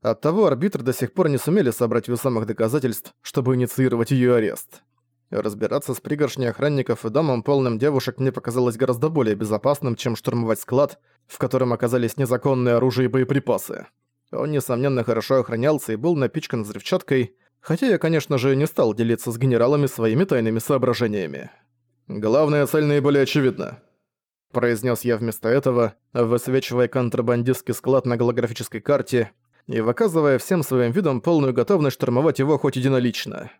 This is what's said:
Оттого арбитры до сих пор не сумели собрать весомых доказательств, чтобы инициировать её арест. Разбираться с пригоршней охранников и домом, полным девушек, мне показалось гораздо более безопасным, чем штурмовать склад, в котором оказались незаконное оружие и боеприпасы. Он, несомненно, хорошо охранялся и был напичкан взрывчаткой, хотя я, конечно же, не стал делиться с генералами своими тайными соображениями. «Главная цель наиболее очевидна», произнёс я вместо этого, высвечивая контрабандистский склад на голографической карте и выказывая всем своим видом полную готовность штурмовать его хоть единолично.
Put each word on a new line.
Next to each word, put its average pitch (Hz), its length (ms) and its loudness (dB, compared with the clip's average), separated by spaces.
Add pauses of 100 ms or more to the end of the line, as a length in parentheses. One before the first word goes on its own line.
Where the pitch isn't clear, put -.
Оттого 160 440 0
арбитры 139 380 0
до 123 100 0
сих - 200 -4
пор 170 160 2
не 139 80 2
сумели 147 340 2
собрать 113 360 0
весомых 120 380 -2
доказательств, 113 760 -2
чтобы 131 340 -2
инициировать 123 560 0
её 123 240 4
арест. - 480 -4 (480)
Разбираться 107 640 -4
с - 40 -12
пригоршней 139 500 -2
охранников 135 560 -2
и 113 40 -2
домом, 127 320 0
полным 127 380 0
девушек, 135 400 -2
мне 131 120 0
показалось 120 460 -2
гораздо 123 320 2
более 127 240 2
безопасным, 110 600 -2
чем 117 200 -4
штурмовать 117 440 -2
склад, 135 400 0 (260)
в - 140 -20
котором 123 340 0
оказались 117 440 -2
незаконное 123 600 2
оружие 127 280 2
и 123 60 0
боеприпасы. 131 760 -2 (440)
Он, 135 200 -4
несомненно, 131 520 -2
хорошо 120 360 0
охранялся 120 540 -2
и 107 40 -4
был 160 180 0
напичкан 127 480 -4
взрывчаткой, 123 720 -2 (240)
хотя 175 280 -2
я, 202 100 2
конечно 160 400 0
же, 135 180 2
не 143 120 0
стал 117 260 2
делиться 117 380 -2
с 113 60 -8
генералами 131 500 2
своими 117 380 0
тайными 113 340 0
соображениями. 107 920 -2 (560)
«Главная 139 600 2
цель 151 180 2
наиболее 143 380 4
очевидна», 127 560 0 (720)
произнёс 120 500 0
я 120 160 0
вместо 113 320 -4
этого, 123 460 2 (180)
высвечивая 123 720 0
контрабандистский 123 840 0
склад 127 320 0
на 120 120 0
голографической 117 640 -2
карте 127 500 0 (360)
и 113 140 -2
выказывая 147 560 2
всем 175 260 0
своим 123 280 2
видом 143 300 0
полную 143 320 2
готовность 147 420 2
штурмовать 135 440 0
его 139 180 2
хоть 139 180 0
единолично. 123 840 -2